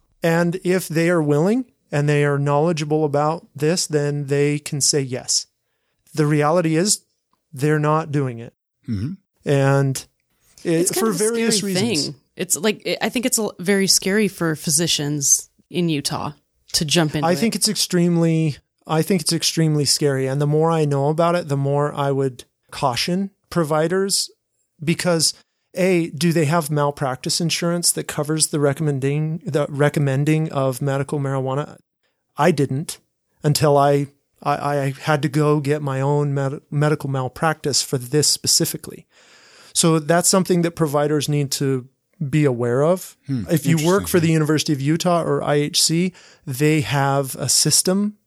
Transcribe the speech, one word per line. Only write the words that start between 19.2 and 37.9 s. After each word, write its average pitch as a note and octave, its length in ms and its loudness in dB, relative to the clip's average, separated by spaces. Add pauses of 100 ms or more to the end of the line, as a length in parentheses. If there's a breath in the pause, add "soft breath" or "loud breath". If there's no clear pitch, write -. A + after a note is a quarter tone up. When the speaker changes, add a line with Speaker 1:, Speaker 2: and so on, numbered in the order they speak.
Speaker 1:
it's - 100 -4
extremely D#3 520 0
scary. C3+ 420 0
And C#3 140 -2
the D3 60 0
more D#3 240 2
I D#3+ 140 2
know C#3+ 240 0
about E3 260 2
it, F3 140 -4
the C#3+ 80 -2
more C#3+ 380 0
I C#3 180 0
would C3+ 320 -4 (260)
caution F3 600 -2 (180)
providers E3+ 840 0 (520)
because, E3 500 0 (420 soft breath)
A, F3+ 360 0
do E3 220 0
they D#3+ 120 2
have D#3 260 0
malpractice C#3+ 720 -2
insurance E3+ 520 -2
that D3+ 120 -8
covers D3+ 440 -2
the D#3 120 -2
recommending, C#3+ 840 0
the D3 240 -2
recommending D3 840 0
of C3+ 300 -2
medical C#3 360 -2
marijuana? C3+ 600 -4 (580)
I D#3+ 140 4
didn't C#3 480 -2 (440)
until D3 360 4
I, C#3+ 300 4 (340)
I, C#3+ 120 -2 (280)
I C3+ 180 -4
had D3+ 220 0
to D3+ 80 0
go D3+ 300 2
get D3 200 -2
my C3+ 220 -4
own C#3+ 320 0
med-, C#3 260 -2 (100)
medical D3 380 0
malpractice C3+ 720 -2
for - 160 -4